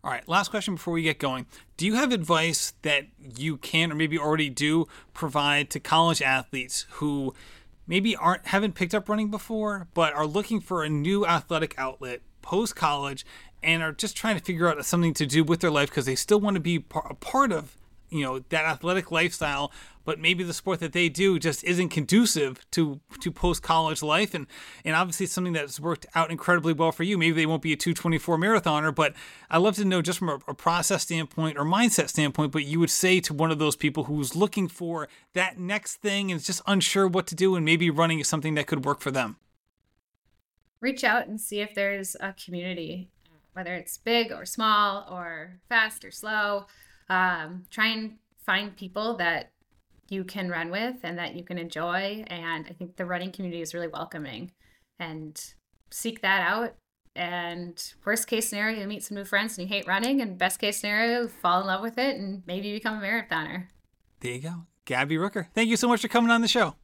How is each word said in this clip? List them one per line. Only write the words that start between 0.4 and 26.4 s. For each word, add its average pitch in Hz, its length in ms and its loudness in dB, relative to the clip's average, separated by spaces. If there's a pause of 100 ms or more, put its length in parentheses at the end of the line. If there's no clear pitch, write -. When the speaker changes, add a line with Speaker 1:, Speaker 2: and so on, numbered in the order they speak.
Speaker 1:
question 202 260 -2
before 170 180 -4
we 165 80 0
get 156 180 0
going. 131 260 -4 (300)
Do 165 100 -4
you 220 100 2
have 254 180 2
advice 165 600 0 (100)
that 147 240 0 (120)
you 139 380 -6
can 160 340 0
or 151 40 -4
maybe 156 220 0
already 151 320 2
do 151 380 2 (260)
provide 143 580 0
to 151 80 -6
college 165 420 4
athletes 131 680 -2
who 143 420 -2 (540)
maybe 196 280 2
aren't, 175 320 0
haven't 196 280 0
picked 180 180 -2
up 208 160 -2
running 214 220 0
before, 208 600 -6
but 156 200 4
are 151 140 0
looking 202 340 -2
for 175 220 -2
a 151 60 -2
new 175 360 2
athletic 160 520 0
outlet 131 440 -6 (200)
post-college 147 840 -2 (360)
and 165 220 4
are 160 80 0
just - 240 -4
trying 214 220 0
to - 60 -4
figure 175 260 2
out 147 160 0
something 170 280 4
to 156 120 0
do 147 180 4
with 160 160 2
their 175 100 2
life 143 220 4
'cause 135 140 0
they 131 100 0
still 208 240 4
want 202 160 2
to 170 60 0
be 170 180 2
par-, - 300 -6
a 143 40 -8
part 262 380 2
of, 147 240 -4 (340)
you 156 140 -2
know, 131 160 -2
that 156 240 0
athletic 170 480 0
lifestyle, 160 580 0 (360)
but 156 120 -2
maybe 175 280 2
the 170 80 -4
sport 180 260 -4
that 160 140 -6
they 175 160 4
do 175 280 4
just 147 280 -2
isn't 175 240 2
conducive 151 840 2
to, 151 300 0 (180)
to 180 120 -4
post-college 160 680 2
life. 165 320 2
And, 147 140 -6 (380)
and 160 100 2
obviously 180 300 0
it's - 80 -6
something 180 180 -2
that's 147 260 -4
worked 160 280 -4 (100)
out 165 160 2
incredibly 165 400 2